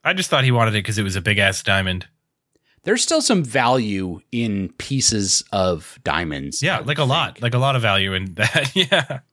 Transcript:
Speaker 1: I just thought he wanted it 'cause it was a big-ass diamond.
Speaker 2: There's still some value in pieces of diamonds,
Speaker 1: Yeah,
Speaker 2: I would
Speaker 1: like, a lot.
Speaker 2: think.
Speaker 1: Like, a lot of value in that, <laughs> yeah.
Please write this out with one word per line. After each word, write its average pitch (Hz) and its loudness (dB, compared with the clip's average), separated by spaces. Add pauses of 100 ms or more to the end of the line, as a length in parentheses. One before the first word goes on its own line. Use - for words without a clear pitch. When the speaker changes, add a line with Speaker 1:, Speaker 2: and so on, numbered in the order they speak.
Speaker 1:
I 160 0
just 185 -2
thought 139 2
he 131 4
wanted 113 2
it 104 0
'cause 104 -4
it 107 0
was 95 -2
a 98 -2
big-ass 98 2
diamond. 95 0 (760)
Speaker 2:
There's 233 0
still 320 2
some 196 2
value 110 0 (120)
in 104 -2
pieces 110 0
of 92 -2
diamonds, 73 -4
Speaker 1:
Yeah, 165 0
Speaker 2:
I - -2
would - -8
Speaker 1:
like, 147 -2
a 151 2
lot. 135 -2
Speaker 2:
think. - -12
Speaker 1:
Like, 117 0
a 123 0
lot 135 2
of 120 0
value 98 2
in 92 -4
that, 131 0
<laughs> - -
yeah. 151 0 (140)